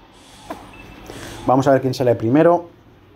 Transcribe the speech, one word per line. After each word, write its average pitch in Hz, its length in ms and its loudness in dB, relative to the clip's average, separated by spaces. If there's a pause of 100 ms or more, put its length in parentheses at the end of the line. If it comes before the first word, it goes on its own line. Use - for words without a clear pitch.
(1500)
Vamos 131 200 2
a 143 60 4
ver 131 100 2
quién 127 120 -2
sale 123 200 0
primero. 160 560 2 (460)